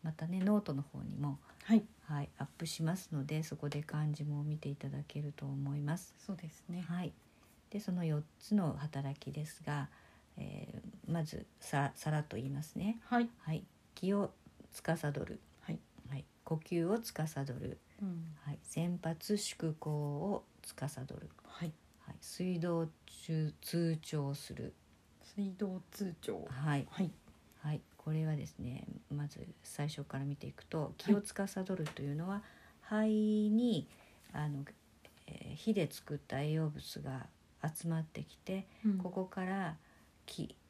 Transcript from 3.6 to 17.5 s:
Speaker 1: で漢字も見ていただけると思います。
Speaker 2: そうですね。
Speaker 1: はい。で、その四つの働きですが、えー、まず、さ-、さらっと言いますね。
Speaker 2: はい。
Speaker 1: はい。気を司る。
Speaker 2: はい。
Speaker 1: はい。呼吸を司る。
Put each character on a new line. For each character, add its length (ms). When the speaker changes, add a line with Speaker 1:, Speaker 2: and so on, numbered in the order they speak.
Speaker 1:
で 140
漢 260
字 160
も 200
見 120
て 120
い 80
た 120
だ 180
け 140
る 160
と 100
思 300
い 40
ま 180
す。 200
Speaker 2:
そ 160
う 20
で 140
す 180
ね。 200
Speaker 1:
は 140
い。 100
で、 100
そ 120
の 120
四 180
つ 160
の 240
働 400
き 140
で 120
す 200
が、 240
え 460
ー、 40
ま 120
ず、 220
さ-、 360
さ 140
ら 100
っ 60
と 100
言 100
い 40
ま 120
す 140
ね。 300
Speaker 2:
は 140
い。 80
Speaker 1:
は 140
い。 100
気 180
を 180
司 400
る。 300
Speaker 2:
は 100
い。 60
Speaker 1:
は 60
い。 80
呼 120
吸 320
を 100
司 460
る。 340